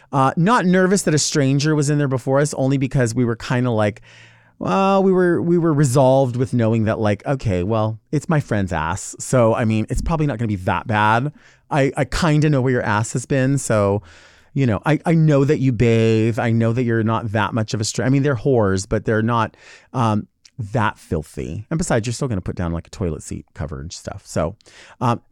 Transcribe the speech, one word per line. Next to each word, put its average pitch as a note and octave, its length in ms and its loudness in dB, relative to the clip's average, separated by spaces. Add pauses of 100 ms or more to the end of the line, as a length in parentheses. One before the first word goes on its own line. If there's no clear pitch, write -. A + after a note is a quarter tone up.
(120)
Uh, C3 260 2
not F#3+ 300 2
nervous F#3 340 4
that D3+ 140 0
a C#3+ 40 2
stranger C#3+ 540 0
was D3 160 0
in D3 80 0
there D3 100 0
before C3 320 0
us, D3 140 0
only C3+ 240 0
because B2 380 0
we B2 100 0
were A2+ 100 -2
kinda B2 360 -2
like, G#2+ 320 0 (560)
well, G3 420 2
we G3 100 2
were, F3 300 2
we F3 160 2
were E3 160 2
resolved C3+ 600 4
with B2 180 -2
knowing A2+ 300 2
that, G#2+ 160 0
like, G#2 260 0
"Okay, A2 380 -2
well, A2 360 -2 (120)
it's D3+ 180 -2
my D#3 100 2
friend's G2+ 320 -2
ass. E2 460 -4
So, A2+ 380 2
I A#2+ 100 0
mean, A2 240 0
it's B2 120 -4
probably D#3+ 260 -2
not A#2+ 100 -4
gonna A#2 100 -4
be G#2 100 -2
that F2+ 280 -4
bad. A2 480 2 (380)
I, C#3 260 2
I D3+ 80 0
kinda D3+ 460 2
know C3+ 100 2
where C3 120 0
your B2 100 0
ass G#2+ 300 -2
has B2 120 -6
been. C3+ 320 0
So, G#2 440 0 (520)
you C#3 120 0
know, G#2+ 200 0
I, D#3 200 2
I E3+ 80 2
know D3+ 320 4
that C#3+ 140 2
you C3 120 0
bathe. A2+ 680 2
I A#2 120 0
know A2+ 220 2
that B2+ 80 -2
you're A2+ 220 0
not A2 300 -2
that G#2+ 200 -2
much A2 220 -4
of G#2+ 60 -4
a - 20 -4
str-," G#2 200 -4
I B2 60 0
mean, C#3 140 2
they're C#3+ 120 0
whores, G#2 540 0
but G#2+ 160 -4
they're A2 160 0
not, A2+ 340 0 (380)
um, A2+ 340 0 (300)
that G#2+ 400 -2
filthy. D#2 720 -8
And D#3+ 80 -2
besides, B2+ 300 -2
you're A#2+ 60 -4
still C#3 140 -6
gonna G2+ 140 -4
put - 140 -8
down, F2 160 -4
like, E2 160 -8
a - 20 -20
toilet E2 320 -6
seat - 320 -12
cover C#2 260 -10
and D#2+ 120 -12
stuff. - 340 -14
So, F2 300 -4 (440)
um, A#2+ 220 -2 (100)